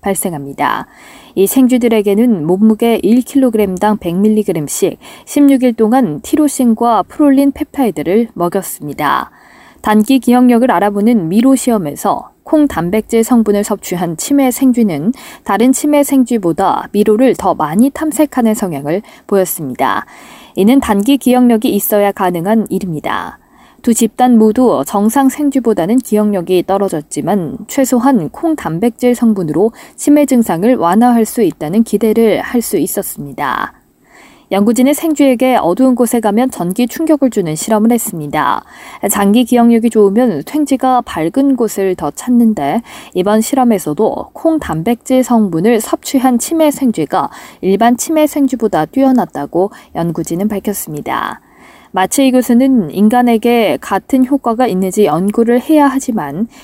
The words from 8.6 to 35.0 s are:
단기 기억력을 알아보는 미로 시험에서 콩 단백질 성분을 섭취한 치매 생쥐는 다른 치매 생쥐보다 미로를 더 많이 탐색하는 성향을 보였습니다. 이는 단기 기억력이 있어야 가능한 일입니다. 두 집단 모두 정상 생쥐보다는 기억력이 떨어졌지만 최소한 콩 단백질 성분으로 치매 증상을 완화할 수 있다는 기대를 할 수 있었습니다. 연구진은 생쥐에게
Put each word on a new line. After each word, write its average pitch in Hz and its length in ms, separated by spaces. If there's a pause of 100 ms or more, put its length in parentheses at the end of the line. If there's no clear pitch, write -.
단기 214 340
기억력을 247 520
알아보는 202 600
미로 269 260
시험에서 190 760 (120)
콩 302 220
단백질 214 600
성분을 208 400
섭취한 175 500
치매 269 360
생쥐는 220 600 (320)
다른 226 300
치매 294 300
생쥐보다 196 880
미로를 214 420
더 175 180
많이 165 360
탐색하는 277 640
성향을 170 480 (260)
보였습니다. 135 760 (500)
이는 226 240
단기 220 380
기억력이 247 520
있어야 202 440
가능한 185 560
일입니다. 151 680 (440)
두 233 120
집단 240 440
모두 214 500
정상 220 400
생쥐보다는 240 680
기억력이 202 680
떨어졌지만 180 920 (100)
최소한 254 640
콩 320 260
단백질 233 580
성분으로 196 600 (240)
치매 294 280
증상을 226 500
완화할 220 500
수 - 180
있다는 170 400
기대를 220 580
할 240 200
수 214 160
있었습니다. - 960 (760)
연구진은 233 440
생쥐에게 269 640